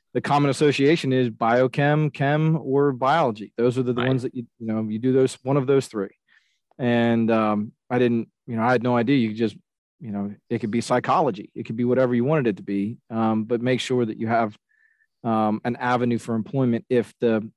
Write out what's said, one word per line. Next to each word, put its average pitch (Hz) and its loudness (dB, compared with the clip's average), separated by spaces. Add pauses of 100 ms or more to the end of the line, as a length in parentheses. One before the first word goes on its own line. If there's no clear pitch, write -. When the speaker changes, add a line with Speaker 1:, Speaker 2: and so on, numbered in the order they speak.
(140)
Speaker 1:
the 123 0
common 143 2
association 139 2
is 127 2
biochem, 131 2
chem, 156 2
or 143 0
biology. 127 0
Those 120 2
are 131 -2
the, 123 0
the 120 -2
Speaker 2:
Right. 123 0
Speaker 1:
ones 131 0
that 127 -6
you, 123 -10 (140)
you 113 -8
know, 110 -2
you 110 -6
do 127 0
those, 131 2
one 147 0
of 131 0
those 135 2
three. 98 -6 (600)
And, 117 2
um, 107 0 (180)
I 123 0
didn't, 117 0 (180)
you 117 -8
know, 113 -2
I 123 2
had 120 0
no 123 2
idea. 120 2
You 117 2
could 107 -8
just, 113 -2 (440)
you 117 -12
know, 101 -6 (160)
it 120 -4
could 117 -4
be 117 0
psychology. 123 0
It 117 -10
could 113 -8
be 120 -2
whatever 123 2
you 120 2
wanted 147 0
it 101 0
to 98 -16
be. 101 -4 (120)
Um, 113 0
but 117 -2
make 123 0
sure 123 -2
that 110 -8
you 113 -6
have, 113 0 (680)
um, 110 0
an 123 -2
avenue 123 0
for 113 -4
employment 117 -2
if 123 0
the 113 0